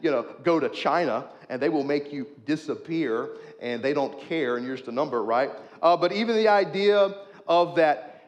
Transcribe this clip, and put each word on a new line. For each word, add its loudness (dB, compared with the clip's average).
you 2
know, 0
go 4
to 0
China, 0
and -6
they 2
will 0
make -4
you -8
disappear, -4
and -6
they 0
don't -2
care, -2
and -6
you're -6
just -12
a -10
number, -2
right? 0
Uh, 6
but 0
even 0
the 4
idea 4
of 4
that 2